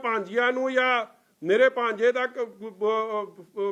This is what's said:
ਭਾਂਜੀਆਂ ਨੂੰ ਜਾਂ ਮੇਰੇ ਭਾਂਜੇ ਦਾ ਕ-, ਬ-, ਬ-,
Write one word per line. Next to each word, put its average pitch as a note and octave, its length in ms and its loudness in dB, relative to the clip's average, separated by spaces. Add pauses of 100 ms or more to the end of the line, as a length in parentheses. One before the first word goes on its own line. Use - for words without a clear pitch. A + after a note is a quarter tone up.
ਭਾਂਜੀਆਂ A3+ 480 0
ਨੂੰ C4 200 -2
ਜਾਂ B3+ 320 2 (360)
ਮੇਰੇ G#3+ 280 4
ਭਾਂਜੇ A#3 420 0
ਦਾ B3+ 160 0
ਕ-, B3 180 -6
ਬ-, G#3 300 -14
ਬ-, G#3 960 -4